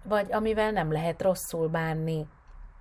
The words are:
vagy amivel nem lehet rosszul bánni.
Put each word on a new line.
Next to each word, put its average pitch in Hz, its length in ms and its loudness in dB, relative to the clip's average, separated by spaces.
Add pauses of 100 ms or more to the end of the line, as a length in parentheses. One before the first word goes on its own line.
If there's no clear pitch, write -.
vagy 196 300 0
amivel 214 380 2
nem 165 220 0
lehet 160 300 0
rosszul 170 460 2
bánni. 160 580 0 (540)